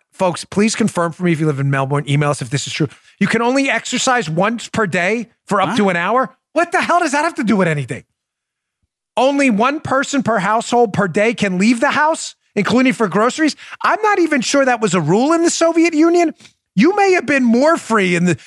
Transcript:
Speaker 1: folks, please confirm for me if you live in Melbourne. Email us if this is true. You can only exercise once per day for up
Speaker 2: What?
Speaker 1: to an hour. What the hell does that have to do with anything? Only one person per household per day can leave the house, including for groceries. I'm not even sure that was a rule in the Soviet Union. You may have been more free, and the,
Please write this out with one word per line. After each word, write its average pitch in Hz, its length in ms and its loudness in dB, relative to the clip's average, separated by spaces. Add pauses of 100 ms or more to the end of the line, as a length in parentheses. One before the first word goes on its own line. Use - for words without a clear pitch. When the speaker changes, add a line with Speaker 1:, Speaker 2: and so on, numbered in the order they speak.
(120)
Speaker 1:
folks, 180 320 -4
please 214 320 -2
confirm 170 360 -2
for 170 100 -12
me 175 120 0
if 147 60 -2
you 160 60 -2
live 143 140 -2
in 139 100 -2
Melbourne. 139 400 -2
Email 147 220 2
us - 100 -4
if 127 80 -10
this 143 160 -4
is - 80 -12
true. 156 140 -2 (320)
You 196 80 0
can 226 160 -2
only 269 260 0
exercise 240 580 -2
once 196 400 -2
per 220 200 -2
day 180 420 -2 (160)
for 196 160 -2
up 190 80 0
Speaker 2:
What? 208 80 -2
Speaker 1:
to 202 120 2
an 180 60 0
hour. 214 400 -2 (180)
What 339 180 0
the 349 100 0
hell 339 200 0
does 320 100 -2
that 285 120 -2
have 330 120 -4
to 302 80 -4
do 214 120 2
with 185 120 2
anything? 139 360 -6 (1120)
Only 277 360 2
one 247 280 0
person 277 440 -2
per 220 160 0
household 220 520 0
per 196 160 0
day 208 280 0
can 185 240 -2
leave 233 220 2
the 285 100 2
house, 302 440 -2 (200)
including 233 380 2
for 220 140 -2
groceries. 240 480 0 (280)
I'm 330 180 0
not 415 160 0
even 311 240 0
sure 277 240 0
that 240 160 0
was 190 140 0
a 185 40 2
rule 208 340 2
in 330 100 2
the 339 80 2
Soviet 330 420 2
Union. 330 400 2 (420)
You 311 200 4
may 392 160 4
have 339 160 0
been 277 160 0
more 254 340 4
free, 196 380 0
and 170 120 2
the, 175 200 0